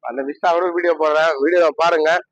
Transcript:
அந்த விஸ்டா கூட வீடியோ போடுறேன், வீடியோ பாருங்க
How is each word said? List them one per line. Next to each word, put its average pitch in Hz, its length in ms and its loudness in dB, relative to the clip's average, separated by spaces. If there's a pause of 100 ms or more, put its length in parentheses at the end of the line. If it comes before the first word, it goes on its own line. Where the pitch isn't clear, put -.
(100)
அந்த 131 200 -8
விஸ்டா 175 280 -2
கூட 180 200 0
வீடியோ 170 240 0
போடுறேன், 156 320 2 (120)
வீடியோ 170 260 2 (100)
பாருங்க 165 300 2 (200)